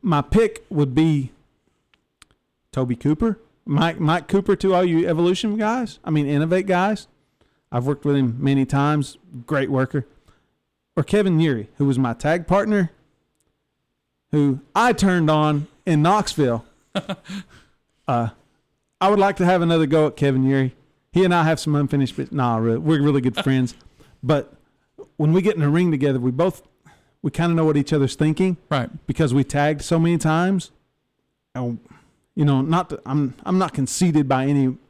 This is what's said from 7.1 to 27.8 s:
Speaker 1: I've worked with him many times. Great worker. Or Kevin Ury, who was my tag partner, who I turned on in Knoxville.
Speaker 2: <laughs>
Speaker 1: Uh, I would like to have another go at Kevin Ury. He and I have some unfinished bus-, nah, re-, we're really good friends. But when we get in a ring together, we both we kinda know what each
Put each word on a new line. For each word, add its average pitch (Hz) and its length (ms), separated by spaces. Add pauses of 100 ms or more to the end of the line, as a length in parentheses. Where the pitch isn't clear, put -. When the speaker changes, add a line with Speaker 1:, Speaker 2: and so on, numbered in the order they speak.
Speaker 1:
I've 123 140
worked 143 180
with 143 120
him 123 220
many 135 280
times. 139 500 (300)
Great 139 240
worker. 131 360 (920)
Or 160 60
Kevin 190 380
Ury, 127 280 (100)
who 143 80
was 131 120
my 123 140
tag 160 340
partner, 202 440 (1400)
who 143 280 (140)
I 240 180
turned 180 380
on 151 360 (200)
in 151 160
Knoxville. 151 640 (300)
Speaker 2:
<laughs> 190 100 (1000)
Speaker 1:
Uh, 117 240 (720)
I 196 80
would 208 80
like 196 180
to 185 80
have 180 160
another 165 240
go 151 220
at - 100
Kevin 135 280
Ury. 131 300 (380)
He 185 120
and 180 100
I 165 100
have 160 160
some 151 140
unfinished 139 420
bus-, 135 160
nah, 120 240
re-, 113 220
we're 156 240
really 143 180
good 123 160
friends. 131 380 (480)
But 139 320 (640)
when 156 160
we 185 80
get 202 140
in 160 60
a 143 60
ring 170 220
together, 139 280
we 123 120
both 165 320 (600)
we 147 80
kinda 170 240
know 160 100
what 151 120
each 143 160